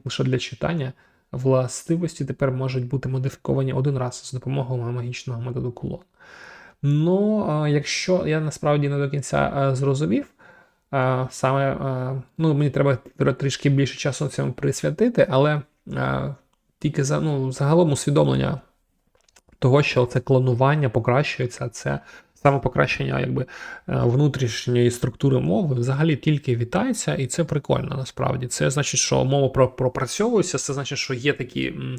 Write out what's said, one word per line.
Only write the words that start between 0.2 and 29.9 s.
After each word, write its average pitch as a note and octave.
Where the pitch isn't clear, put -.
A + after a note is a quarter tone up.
для B2+
читання, D3
властивості C3
тепер C3+
можуть B2+
бути C3
модифіковані C3+
один C3+
раз -
за C3
допомогою B2+
магічного A#2+
методу B2
клон. -
Ну, F#3
а, D3+
якщо D3
я D#3
насправді D3
не C#3+
до C#3+
кінця, C#3+
а, C#3
зрозумів, C#3+
а, B2+
саме, C#3
а, C3
ну, D#3+
мені C#3+
треба C#3
тр-, C3+
трішки C#3
більше C3+
часу C#3+
цьому C#3
присвятити, D3+
але, D3
а, C3+
тільки D3
за, D3
ну, C#3
загалом D3+
усвідомлення C#3
того, C3+
що B2
це B2
клонування C3
покращується, B2
це C#3
саме C#3
покращення, C3+
якби, C3
е, -
внутрішньої B2
структури B2+
мови E3
взагалі C3+
тільки C#3+
вітається, E3+
і C3+
це -
прикольно C3+
насправді. C3
Це D3+
значить, C3+
що C3
мова C3+
про-, B2+
пропрацьовується, E3+